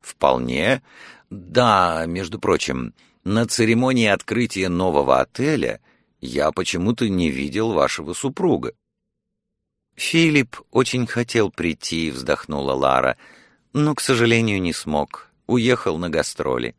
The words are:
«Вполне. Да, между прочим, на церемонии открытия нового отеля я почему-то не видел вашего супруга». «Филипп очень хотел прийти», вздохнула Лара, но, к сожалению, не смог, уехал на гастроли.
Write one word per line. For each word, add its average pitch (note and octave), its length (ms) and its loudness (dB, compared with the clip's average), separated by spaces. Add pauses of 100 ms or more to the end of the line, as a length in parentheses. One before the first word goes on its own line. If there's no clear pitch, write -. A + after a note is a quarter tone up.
«Вполне. C2+ 800 0 (480)
Да, F2+ 800 2
между F2 320 -6
прочим, C2 560 -2 (280)
на G#2+ 220 0
церемонии A#2 640 2
открытия G2+ 640 0
нового D2 500 4
отеля F#2 600 -2 (420)
я C#2 300 -2
почему-то F#2+ 560 -2
не F2+ 220 0
видел D2 440 -4
вашего D2+ 400 0
супруга». C3 600 -2 (1200)
«Филипп D#3 680 2 (100)
очень B2 360 2
хотел A#2 440 0
прийти», E2 600 -4
вздохнула C#2 600 -4
Лара, C2 460 2 (560)
но, D3 220 0
к - 60 -8
сожалению, A2+ 600 2
не F2 100 -2
смог, - 580 -6 (200)
уехал A#2 480 0
на F2 120 -4
гастроли. C2 680 -2